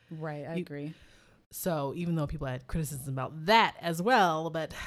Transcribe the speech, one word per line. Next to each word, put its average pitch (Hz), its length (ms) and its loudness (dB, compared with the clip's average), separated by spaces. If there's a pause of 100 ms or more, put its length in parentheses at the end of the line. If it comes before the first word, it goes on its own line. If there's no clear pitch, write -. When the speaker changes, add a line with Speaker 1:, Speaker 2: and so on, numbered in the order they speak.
(120)
Speaker 1:
Right. 151 360 -8
I 165 80 -6
Speaker 2:
You 180 60 -2
Speaker 1:
agree. 151 320 -8 (580)
Speaker 2:
So 147 460 -2
even 170 180 0
though 147 120 2
people 147 200 -4
had 127 200 -6
criticism 139 460 -4
about 151 340 -4
that 214 340 6
as 170 200 -2
well, 175 480 4
but, 160 240 -4 (140)